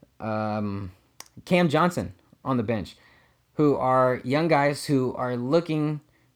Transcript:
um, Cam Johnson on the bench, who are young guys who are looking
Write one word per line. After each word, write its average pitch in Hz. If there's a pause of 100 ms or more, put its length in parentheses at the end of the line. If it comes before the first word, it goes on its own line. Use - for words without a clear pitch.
(200)
um, 107 (540)
Cam 180
Johnson 156 (300)
on 131
the 120
bench, 104 (560)
who 147
are 127
young 151
guys 143
who 131
are 123
looking 151 (340)